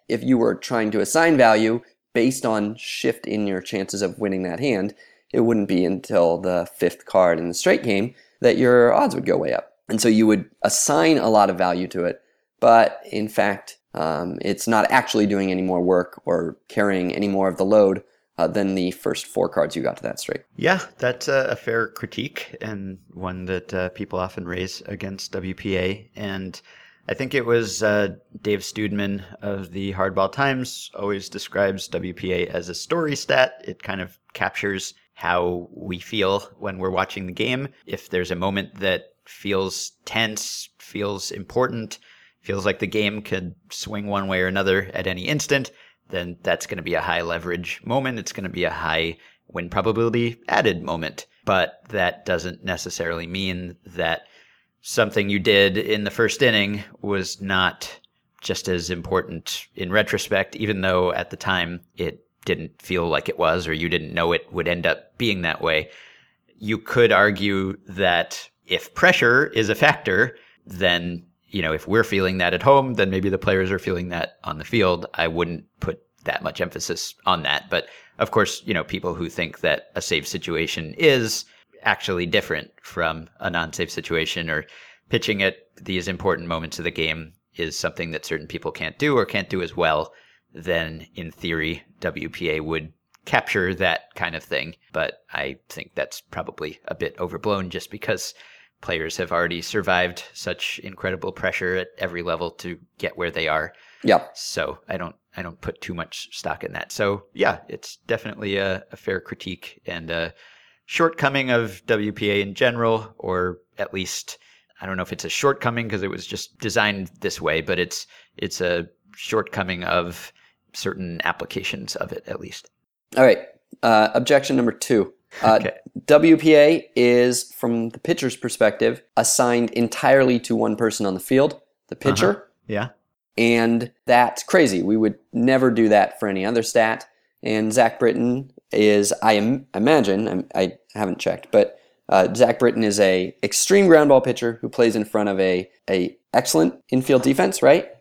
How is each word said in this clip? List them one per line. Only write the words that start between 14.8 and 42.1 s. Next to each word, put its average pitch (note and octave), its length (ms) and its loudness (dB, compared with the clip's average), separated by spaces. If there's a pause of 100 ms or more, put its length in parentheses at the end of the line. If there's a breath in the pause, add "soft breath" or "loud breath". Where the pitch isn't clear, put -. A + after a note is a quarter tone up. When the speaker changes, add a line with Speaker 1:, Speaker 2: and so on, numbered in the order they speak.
Speaker 1:
actually A2 380 2
doing G2 240 0
any F#2 100 0
more F#2 200 0
work F2+ 440 0
or E2 320 -2 (100)
carrying G2 460 0
any G2+ 140 0
more F#2+ 200 0
of F2+ 100 -2
the F#2+ 80 2
load, G2 380 4 (360)
uh, E2 80 2
than F#2+ 260 0
the F2+ 180 0
first - 360 -6
four F#2 200 0
cards - 280 -2
you C2+ 80 -4
got B1+ 140 -4
to - 60 -16
that A1 160 -6
straight. - 240 -8 (120)
Speaker 2:
Yeah, F3+ 240 0 (180)
that's B2+ 300 -4
a, C3+ 240 0
a A#2 40 -2
fair A2+ 340 -4
critique - 720 -10
and G2 360 -10 (140)
one F#2 340 -8
that, F#2 280 -6
uh, F#2 160 -2
people F#2 280 -8
often F#2 280 -6
raise F2+ 420 -6
against G2 460 -10
W F#2 200 -6
P F#2+ 240 -4
A. F#2+ 380 -4
And G2 440 -10 (480 soft breath)
I - 60 -4
think C3 220 -6
it B2 100 0
was, A2+ 380 0
uh, G#2 320 2 (260)
Dave G#2 200 0
Studman G2+ 640 -4 (200)
of G2 280 -8
the G2 220 -6
Hardball F#2+ 380 0
Times C3+ 640 -4
always G2+ 340 -6
describes G2 600 -2
W F2+ 240 -6
P F#2 200 -4
A F2 140 0
as F2 220 -6
a F2 40 -10
story D#3 420 -4
stat. C3 500 0
It - 180 -12
kind F#2+ 180 -8
of F2+ 160 -12 (160)
captures F#2+ 600 -4 (180)
how F2 580 -2
we F2+ 280 -10
feel G2 400 0 (180)
when F#2+ 220 -8
we're F#2 100 -2
watching F#2 380 -4
the F2+ 60 -10
game. B2+ 340 -2 (180 soft breath)
If - 240 -10
there's F2+ 220 -2
a F2+ 40 -2
moment G2 440 -4
that F#2 300 -2 (160)
feels F#2+ 640 -4 (140)
tense, - 640 -6 (100)
feels G2+ 500 -6
important, A#2 680 -4 (420 soft breath)